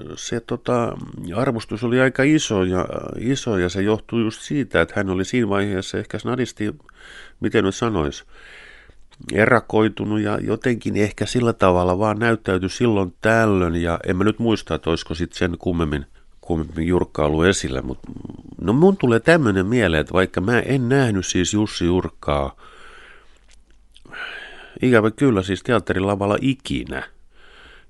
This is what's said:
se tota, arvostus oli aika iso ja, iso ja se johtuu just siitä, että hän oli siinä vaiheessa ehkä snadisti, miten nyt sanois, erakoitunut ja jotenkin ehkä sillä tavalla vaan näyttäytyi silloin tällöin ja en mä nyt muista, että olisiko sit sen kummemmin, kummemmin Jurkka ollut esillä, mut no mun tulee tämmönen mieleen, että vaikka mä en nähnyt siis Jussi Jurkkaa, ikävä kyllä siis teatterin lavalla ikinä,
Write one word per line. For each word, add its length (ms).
se 260
tota, 560
arvostus 500
oli 160
aika 220
iso 420
ja, 220
iso 400
ja 100
se 140
johtuu 360
just 240
siitä, 380
että 160
hän 140
oli 140
siinä 240
vaiheessa 500
ehkä 200
snadisti, 560
miten 240
nyt 100
sanois, 500
erakoitunut 880
ja 220
jotenkin 540
ehkä 300
sillä 260
tavalla 460
vaan 200
näyttäytyi 500
silloin 520
tällöin 560
ja 300
en 100
mä 80
nyt 140
muista, 360
että 160
olisiko 240
sit 180
sen 260
kummemmin, 480
kummemmin 460
Jurkka 380
ollut 220
esillä, 360
mut 160
no 120
mun 240
tulee 240
tämmönen 460
mieleen, 340
että 120
vaikka 280
mä 200
en 280
nähnyt 380
siis 280
Jussi 300
Jurkkaa, 720
ikävä 280
kyllä 320
siis 200
teatterin 440
lavalla 340
ikinä, 640